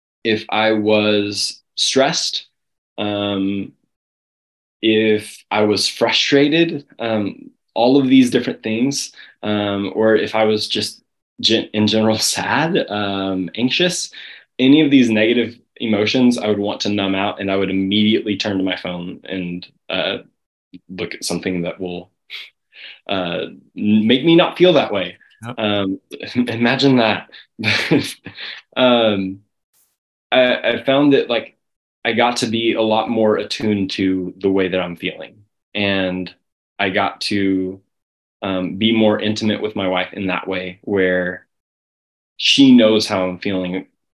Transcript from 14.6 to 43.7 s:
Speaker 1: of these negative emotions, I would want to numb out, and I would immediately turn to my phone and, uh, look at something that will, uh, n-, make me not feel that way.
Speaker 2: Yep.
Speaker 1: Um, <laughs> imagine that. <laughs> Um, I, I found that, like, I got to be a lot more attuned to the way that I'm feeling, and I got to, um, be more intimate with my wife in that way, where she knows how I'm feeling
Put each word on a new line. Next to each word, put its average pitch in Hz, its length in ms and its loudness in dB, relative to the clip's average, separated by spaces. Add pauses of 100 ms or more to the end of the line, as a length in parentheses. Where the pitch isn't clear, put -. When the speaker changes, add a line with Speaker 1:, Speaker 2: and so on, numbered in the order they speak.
Speaker 1:
of 147 100 2
these 127 180 6
negative 110 480 0 (200)
emotions, 120 600 2
I 107 100 -4
would 101 120 0
want 104 220 -4
to 107 80 -4
numb 98 260 -2
out, 101 260 -4
and 98 80 -4
I 98 60 0
would 98 160 -2
immediately 104 680 0
turn 101 200 -4
to 95 60 -2
my 92 120 -2
phone 90 480 -10
and, 90 420 -8 (240)
uh, 95 300 -4 (680)
look 90 260 -10
at - 80 -14
something 87 400 -4
that 90 160 -8
will, 90 320 -10 (1000)
uh, 90 360 -4 (300)
n-, 107 320 2
make 131 160 2
me 165 120 6
not 170 220 4
feel 175 160 6
that 110 200 2
way. 90 240 -6 (280)
Speaker 2:
Yep. 120 120 -12
Speaker 1:
Um, 101 420 -2 (360)
<laughs> - 0 -
imagine 123 640 2
that. 107 320 0 (300)
<laughs> - 560 -2 (600)
Um, 110 680 2 (880)
I, 123 400 2
I 120 120 -4
found 139 300 4
that, 131 160 2
like, 113 300 -6 (440)
I 117 100 0
got 117 240 2
to 123 100 -2
be 113 260 0
a 113 80 -2
lot 110 260 0
more 110 300 2
attuned 104 540 -2
to 92 460 -2
the 98 120 0
way 95 200 2
that 92 120 -2
I'm 87 140 -8
feeling, 80 480 -12 (320)
and 95 580 -2 (460)
I 101 100 -2
got 98 320 -2
to, 95 600 -2 (600)
um, 92 360 -4
be 110 200 2
more 107 220 4
intimate 107 420 -2
with 104 140 -6
my 98 120 -4
wife 92 260 -2
in 98 140 -6
that 90 200 -4
way, 92 340 -8
where 92 680 -2 (880)
she 131 380 6
knows 110 300 6
how 95 220 -2
I'm 90 100 -8
feeling 92 480 -6 (280)